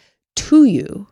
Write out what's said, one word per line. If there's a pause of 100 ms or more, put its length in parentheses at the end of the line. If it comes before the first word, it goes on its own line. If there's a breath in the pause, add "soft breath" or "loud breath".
(360)
to
you.